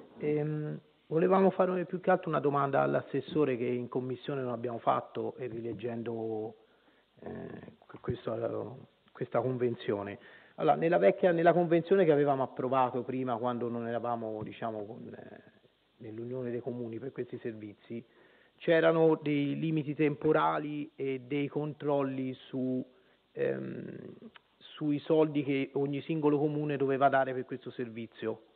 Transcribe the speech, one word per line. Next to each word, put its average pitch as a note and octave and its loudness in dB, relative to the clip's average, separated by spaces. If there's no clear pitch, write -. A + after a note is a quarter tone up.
Ehm, D3+ -2
volevamo F#3 4
fare F#3 2
più F3+ -6
che F#3 2
altro F3+ 0
una D3+ 2
domanda C#3 2
all'assessore C#3 0
che A#2 -2
in B2 -2
commissione C3 -4
non B2 -4
abbiamo A#2 -4
fatto A#2+ -2
e B2+ -8
rileggendo, A2+ -6
eh, - -12
questo, A2+ -4
questa - -2
convenzione. A#2 -2
Allora, D3+ 4
nella E3 4
vecchia, F#3+ 6
nella E3 6
convenzione E3+ 4
che D#3 6
avevamo C#3+ 4
approvato B2+ 0
prima, B2+ -2
quando A#2+ -2
non A#2 -4
eravamo, A2+ -4
diciamo, G#2+ -8
con, A#2+ -14
eh, - -18
nell'Unione A#2 -8
dei A#2+ -4
Comuni A#2+ -8
per C3 -10
questi B2 -10
servizi, A2 -12
c'erano D#3+ 4
dei C#3+ 0
limiti D3+ -2
temporali D3+ 0
e C3+ -4
dei C#3+ -2
controlli C#3 -2
su, B2+ -2
ehm, C3+ -6
sui D3 0
soldi D#3 4
che C3+ 0
ogni C#3 0
singolo D3+ 2
comune D3+ 0
doveva C3+ 4
dare C3 2
per B2+ -4
questo B2+ -10
servizio, A2+ -8